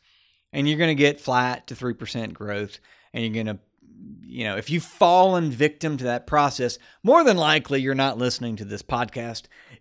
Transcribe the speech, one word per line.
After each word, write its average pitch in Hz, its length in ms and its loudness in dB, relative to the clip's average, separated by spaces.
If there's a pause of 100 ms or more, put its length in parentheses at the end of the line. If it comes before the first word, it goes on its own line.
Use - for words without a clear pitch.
(540)
and 143 120 -2
you're 151 120 0
gonna 165 160 2
get 143 260 4
flat 123 460 0
to - 80 -12
three 123 180 -4
percent 113 400 -8
growth, 104 460 -8 (340)
and 120 100 -6
you're 113 220 -4
gonna 107 140 -6 (640)
you 123 220 -10
know, 101 120 -4
if - 140 -6
you've 160 140 -2
fallen 180 680 4
victim 151 460 -2
to 127 80 -8
that 120 220 -4
process, 143 520 0 (240)
more 311 220 6
than 220 120 6
likely 151 440 0
you're 135 140 -2
not 135 240 -2
listening 120 380 -4
to 104 80 -12
this 101 180 -10
podcast. 120 600 -6 (360)